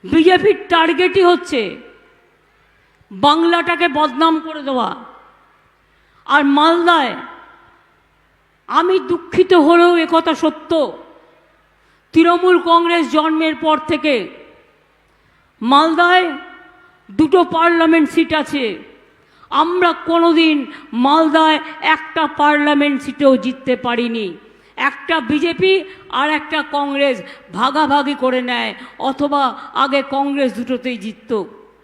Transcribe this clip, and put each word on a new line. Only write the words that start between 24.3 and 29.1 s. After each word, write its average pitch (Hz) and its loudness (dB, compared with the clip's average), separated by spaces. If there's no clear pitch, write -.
একটা 311 -4
বিজেপি 330 0
আর 285 -2
একটা 302 -4
কংগ্রেস 277 -2
ভাগাভাগি 277 0
করে 254 -2
নেয়, 240 -6
অথবা 277 -2